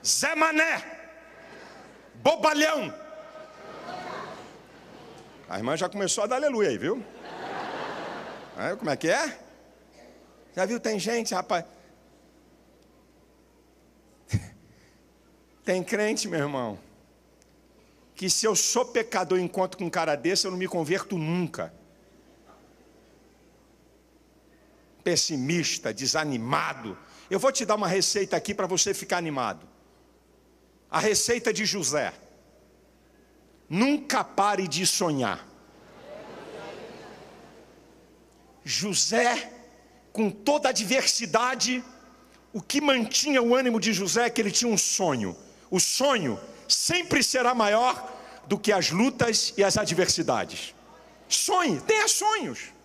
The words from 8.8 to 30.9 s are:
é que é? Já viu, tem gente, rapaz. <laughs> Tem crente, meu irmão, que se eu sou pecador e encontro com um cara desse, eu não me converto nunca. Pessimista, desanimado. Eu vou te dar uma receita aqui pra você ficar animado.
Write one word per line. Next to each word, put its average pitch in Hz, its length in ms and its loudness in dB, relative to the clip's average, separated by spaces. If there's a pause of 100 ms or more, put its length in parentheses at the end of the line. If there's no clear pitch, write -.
é 139 80 0
que 160 140 0
é? 277 280 0 (1200)
Já 185 80 0
viu, 233 160 -4
tem 220 180 -2
gente, 226 360 -2
rapaz. 180 320 -2 (2750)
<laughs> - 100 0 (1200)
Tem 185 220 0
crente, 214 440 -2
meu 170 120 -2
irmão, 127 380 -4 (1400)
que 180 160 -4
se - 160 2
eu 208 100 4
sou 247 300 2
pecador 202 520 0
e 180 40 2
encontro 185 340 -2
com 196 80 -6
um 165 60 -2
cara 160 260 0
desse, 180 300 0
eu 190 40 -2
não 180 80 -6
me 185 80 -2
converto 170 520 -2
nunca. 156 560 -2 (3250)
Pessimista, 151 880 0
desanimado. 131 1040 -2 (340)
Eu 190 80 0
vou 262 120 4
te 262 140 -2
dar 214 120 2
uma 202 120 -2
receita 190 480 0
aqui 202 160 -2
pra 196 140 -2
você 185 260 0
ficar 185 240 -2
animado. 127 500 -4 (1200)